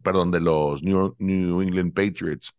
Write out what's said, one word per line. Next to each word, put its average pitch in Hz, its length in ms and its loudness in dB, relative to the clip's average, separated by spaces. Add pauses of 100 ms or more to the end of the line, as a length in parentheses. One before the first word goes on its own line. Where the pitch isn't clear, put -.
perdón, 92 300 2
de 87 100 2
los 76 400 0
New, 95 380 0
New 92 420 0
England 92 320 0
Patriots. 87 640 -4